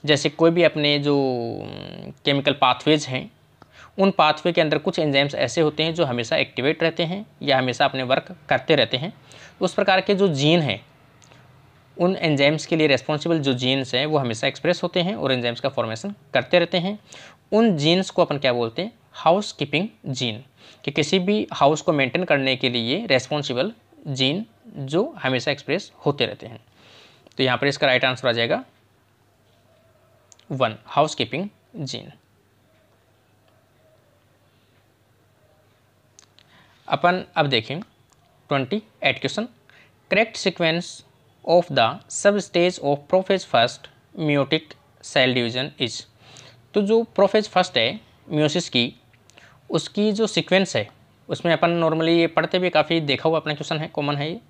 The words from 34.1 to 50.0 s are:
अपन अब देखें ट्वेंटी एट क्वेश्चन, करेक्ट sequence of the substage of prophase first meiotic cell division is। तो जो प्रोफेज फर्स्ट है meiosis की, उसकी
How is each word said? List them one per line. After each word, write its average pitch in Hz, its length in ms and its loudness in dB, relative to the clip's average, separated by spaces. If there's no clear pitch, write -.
अपन 175 360 0
अब 147 100 2
देखें 131 320 -2
ट्वेंटी - 1000 -6
एट - 160 0
क्वेश्चन, 208 280 -4
करेक्ट 220 260 0
sequence 170 520 -2
of 170 260 4
the 120 160 4
substage 180 680 0
of 143 260 0
prophase 190 380 0
first - 440 0
meiotic 147 560 0
cell 131 300 2
division 127 360 -2
is। 117 200 -4
तो 214 80 2
जो 220 200 2
प्रोफेज 202 340 2
फर्स्ट 180 280 0
है 127 220 0
meiosis 151 400 0
की, 123 240 0
उसकी 208 420 -2